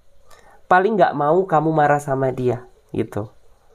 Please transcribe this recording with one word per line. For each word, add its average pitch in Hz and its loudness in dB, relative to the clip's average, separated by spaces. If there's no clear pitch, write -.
paling 185 2
nggak 170 2
mau 160 2
kamu 160 0
marah 147 2
sama 135 -4
dia, 123 -4
gitu. 110 -6